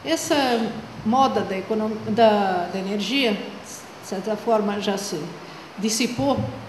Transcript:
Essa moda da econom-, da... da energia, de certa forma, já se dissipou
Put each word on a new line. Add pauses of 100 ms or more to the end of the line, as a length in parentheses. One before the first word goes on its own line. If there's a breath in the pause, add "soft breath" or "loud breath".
Essa (680)
moda
da
econom-, (120)
da...
da
energia,
de
certa
forma,
já
se (580 loud breath)
dissipou (320)